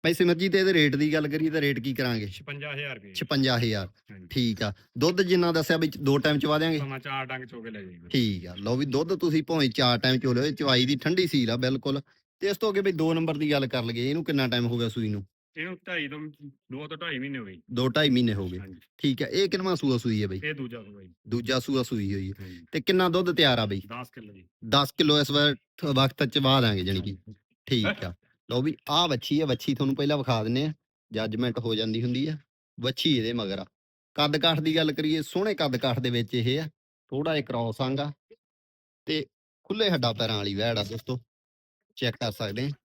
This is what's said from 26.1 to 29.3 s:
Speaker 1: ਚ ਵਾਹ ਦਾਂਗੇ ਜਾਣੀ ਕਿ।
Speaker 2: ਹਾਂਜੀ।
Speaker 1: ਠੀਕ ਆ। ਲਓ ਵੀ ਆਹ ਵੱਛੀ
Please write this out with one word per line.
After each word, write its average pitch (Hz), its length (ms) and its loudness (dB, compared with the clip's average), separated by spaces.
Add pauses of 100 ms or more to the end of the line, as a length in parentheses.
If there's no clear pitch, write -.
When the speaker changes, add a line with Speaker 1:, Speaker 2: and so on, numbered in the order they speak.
Speaker 1:
ਚ 135 160 0
ਵਾਹ 135 220 4
ਦਾਂਗੇ 104 220 2
ਜਾਣੀ 95 180 0
ਕਿ। 101 100 -6
Speaker 2:
ਹਾਂਜੀ। - 240 -16 (300)
Speaker 1:
ਠੀਕ 104 380 0
ਆ। 87 100 -8 (360)
ਲਓ 123 120 0
ਵੀ 151 140 -2 (140)
ਆਹ 170 180 2
ਵੱਛੀ 143 320 0